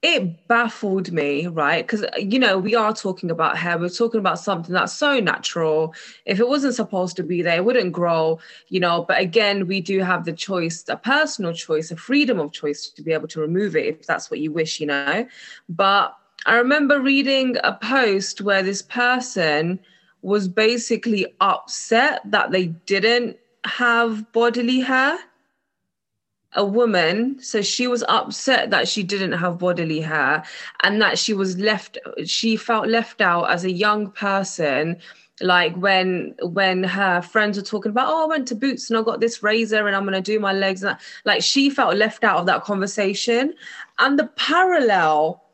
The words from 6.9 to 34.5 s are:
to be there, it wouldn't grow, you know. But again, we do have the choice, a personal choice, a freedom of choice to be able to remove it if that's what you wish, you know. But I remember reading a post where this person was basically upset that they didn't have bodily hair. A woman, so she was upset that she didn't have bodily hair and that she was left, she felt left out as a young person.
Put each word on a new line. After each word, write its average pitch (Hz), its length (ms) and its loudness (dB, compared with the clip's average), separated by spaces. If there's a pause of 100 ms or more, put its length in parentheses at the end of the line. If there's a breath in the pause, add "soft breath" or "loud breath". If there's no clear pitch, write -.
to 185 60 -6
be 175 200 -2
there, 170 140 0
it 180 100 0
wouldn't 226 260 -2
grow, 165 460 0 (300 loud breath)
you 185 120 -2
know. 170 260 0
But - 140 2
again, 196 460 2
we 190 160 -4
do 190 180 -2
have 180 240 -2
the 165 80 -6
choice, 165 560 -6
a 113 80 -2
personal 269 560 -2
choice, 160 380 -4
a 170 60 -10
freedom 247 440 0
of 147 100 -4
choice - 380 -8
to - 140 -20
be 160 100 -2
able 160 160 -4
to 160 140 -8
remove 175 340 0
it 139 80 0
if - 220 -6
that's - 240 -4
what 156 100 -6
you 156 120 -4
wish, 160 280 -2
you 156 60 -4
know. 143 400 -2 (420 loud breath)
But 196 480 2 (300)
I - 100 4
remember 277 420 4
reading 269 640 2
a - 120 0
post 214 680 0
where 196 220 2
this 196 180 -2
person 190 1000 0 (440 soft breath)
was 196 260 0
basically 220 800 0 (160)
upset 233 840 0
that 202 280 0
they 185 160 2 (180)
didn't 226 500 0 (300)
have 233 680 0
bodily 240 480 2
hair. 269 380 2 (1400)
A 202 80 2
woman, 214 760 2
so - 220 -2
she 247 240 -2
was 240 220 0
upset - 600 0
that 175 180 2
she 214 140 -4
didn't 190 300 -2
have 175 260 -2
bodily 175 420 -2
hair 156 420 0 (400 loud breath)
and 208 200 2
that 196 160 2
she - 160 0
was 190 240 -2
left, 214 400 -2 (260)
she 226 320 0
felt 220 320 0
left 226 320 0
out 175 300 4
as 175 140 0
a 185 60 0
young 208 400 0
person. 170 880 -2 (460 loud breath)